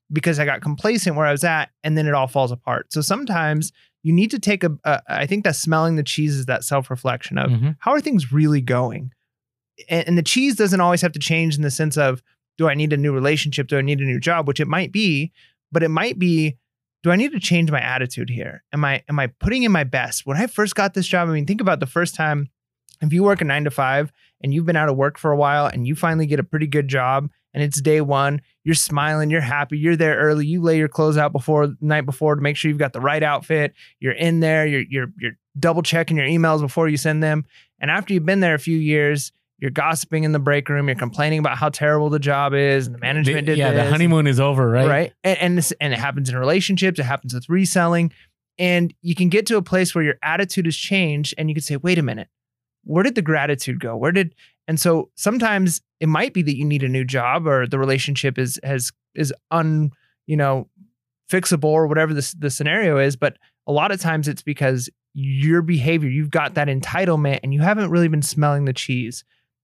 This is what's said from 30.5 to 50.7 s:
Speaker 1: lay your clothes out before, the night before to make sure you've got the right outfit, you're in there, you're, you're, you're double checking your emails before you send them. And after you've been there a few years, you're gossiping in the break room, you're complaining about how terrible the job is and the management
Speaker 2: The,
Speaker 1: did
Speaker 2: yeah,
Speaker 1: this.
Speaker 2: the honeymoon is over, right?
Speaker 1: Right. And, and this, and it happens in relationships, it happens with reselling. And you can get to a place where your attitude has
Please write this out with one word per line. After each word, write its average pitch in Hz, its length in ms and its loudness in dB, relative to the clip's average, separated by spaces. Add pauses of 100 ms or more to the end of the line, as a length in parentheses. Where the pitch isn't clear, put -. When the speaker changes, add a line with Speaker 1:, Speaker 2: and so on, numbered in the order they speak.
Speaker 1:
lay 165 160 2
your 156 100 2
clothes 156 300 2
out 147 160 2
before, 147 340 2
the 143 140 -6
night 151 240 0
before 147 300 0
to 147 60 -4
make 143 160 -2
sure 160 120 -2
you've 147 100 -2
got 139 140 -2
the 123 80 -8
right 147 200 0
outfit, 147 520 -2 (260)
you're 131 140 -2
in 165 260 0
there, 156 260 2
you're, 143 240 0
you're, 127 180 -4 (120)
you're 117 180 -6 (220)
double 165 240 2
checking 165 340 0
your 139 80 2
emails 160 360 2
before 160 260 0
you 151 100 0
send 156 240 0
them. 156 240 0 (340)
And 143 120 -2
after 196 220 -2
you've 170 120 0
been 196 140 2
there 175 160 2
a 147 40 -2
few 165 180 -2
years, 151 540 0 (280)
you're 139 100 -4
gossiping 156 540 -2
in 156 80 0
the 151 80 2
break 143 300 0
room, 143 180 0
you're 131 80 0
complaining 147 440 -2
about 151 180 -2
how 151 120 0
terrible 151 400 0
the 151 100 0
job 139 340 0
is 139 340 2
and 120 80 -8
the 117 40 -16
management 143 460 0
Speaker 2:
The, 156 60 0
Speaker 1:
did 151 80 2
Speaker 2:
yeah, 135 120 2
Speaker 1:
this. 120 140 2
Speaker 2:
the 110 60 2
honeymoon 160 360 4
is 131 120 2
over, 135 300 2
right? 123 180 4
Speaker 1:
Right. 147 260 0 (100)
And, 185 160 2
and 180 180 2
this, 165 220 0
and 143 140 0
it 113 60 -4
happens 135 300 -2
in 127 80 -4
relationships, 180 640 0
it 143 40 0
happens 127 300 -4
with 123 160 -10
reselling. 170 640 2 (460)
And 175 440 0
you 170 120 -2
can 180 160 2
get 208 180 2
to 226 100 2
a 196 40 2
place 180 320 0
where 165 100 0
your 147 200 0
attitude 180 420 -2
has 160 100 -2